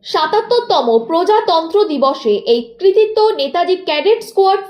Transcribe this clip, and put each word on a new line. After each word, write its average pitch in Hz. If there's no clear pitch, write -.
সাতাত্তরতম 339
প্রজাতন্ত্র 370
দিবসে 277
এই 233
কৃতিত্ব 427
নেতাজি 349
ক্যাডেট 349
স্কোয়াড 392